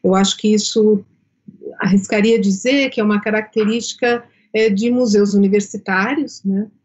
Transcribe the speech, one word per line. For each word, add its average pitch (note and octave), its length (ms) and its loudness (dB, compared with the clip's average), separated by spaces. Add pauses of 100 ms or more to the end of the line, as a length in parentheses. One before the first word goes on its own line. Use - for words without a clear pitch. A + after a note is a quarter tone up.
Eu F#3+ 120 2
acho G3 220 0
que G#3+ 160 0
isso, G#3+ 500 2 (760)
arriscaria G#3 600 2
dizer B3 500 0
que A#3+ 120 -6
é - 20 0
uma G#3 160 0
característica, A3 1040 -2 (320)
é, A3 140 2
de G#3+ 220 0
museus G#3 420 2
universitários, G3+ 1080 -2
né? G3 240 -4 (180)